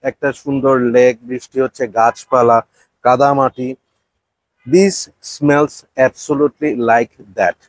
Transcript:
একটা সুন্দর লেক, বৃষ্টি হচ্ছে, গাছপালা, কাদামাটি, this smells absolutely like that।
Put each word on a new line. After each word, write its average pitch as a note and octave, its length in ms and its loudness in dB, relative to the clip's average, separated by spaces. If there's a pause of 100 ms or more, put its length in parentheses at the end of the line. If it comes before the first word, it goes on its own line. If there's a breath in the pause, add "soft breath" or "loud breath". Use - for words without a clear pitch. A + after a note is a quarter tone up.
(100)
একটা C#3 200 -4 (120)
সুন্দর C3+ 320 0 (200)
লেক, B2 200 4 (160)
বৃষ্টি B2+ 340 -10
হচ্ছে, B2+ 200 -6 (140)
গাছপালা, A#2 600 2 (460)
কাদামাটি, B2+ 640 0 (1040)
this F#3+ 220 2 (400)
smells D3 400 0 (320)
absolutely D3 640 -4 (200)
like A#2 240 0 (240)
that। F2+ 180 -2 (120)